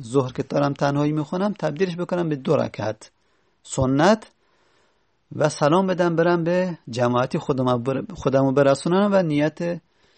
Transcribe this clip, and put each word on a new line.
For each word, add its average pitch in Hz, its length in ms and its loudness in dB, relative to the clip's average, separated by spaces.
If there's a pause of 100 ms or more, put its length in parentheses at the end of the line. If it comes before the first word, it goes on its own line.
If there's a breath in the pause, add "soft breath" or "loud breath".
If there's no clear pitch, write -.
ظهر 127 300 0
که 131 120 -4
دارم 143 300 0
تنهایی 147 380 0
می‌خونم، 180 420 -2
تبدیلش 165 420 -2
بکنم 175 340 -2
به 151 60 -2
دو 135 200 0
رکعت 113 560 -4 (520)
سنت 143 680 2 (1040)
و 147 140 2
سلام 165 380 2
بدم، 175 280 0
برم 170 280 2
به 180 340 -2 (120)
جماعتی 123 480 0
خودم 127 460 0
بر-، 135 300 -4
خودمو 135 380 2
برسونم 143 640 2
و 190 100 4
نیت، 160 580 -2 (360 soft breath)